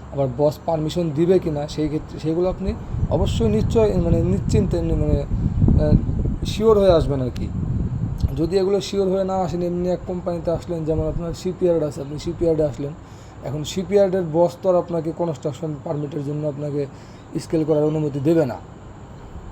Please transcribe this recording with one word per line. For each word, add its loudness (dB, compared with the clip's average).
আবার 0
বস 2
পারমিশন 0
দিবে 4
কি 0
না, -4
সেই -2
ক্ষেত্রে -4
সেগুলো 0
আপনি -2
অবশ্যই 2
নিশ্চয়, 4
মানে 4
নিশ্চিন্তে, 2
মানে, 2
আহ, 2
শিওর 4
হয়ে 6
আসবেন 4
আর -2
কি। -6
যদি 0
এগুলো 2
শিওর 0
হয়ে 2
না -2
আসেন, -2
এমনি -2
এক 0
কোম্পানিতে -4
আসলেন, -4
যেমন 0
আপনার -4
শিপইয়ার্ড 0
আছে, -6
আপনি -8
শিপইয়ার্ডে 0
আসলেন, -2
এখন -6
শিপইয়ার্ডের 2
বস 4
তো 2
আর 6
আপনাকে -2
কনস্ট্রাকশন -4
পারমিটের -4
জন্য -4
আপনাকে -4
স্কেল 0
করার 2
অনুমতি 0
দেবে 4
না। -8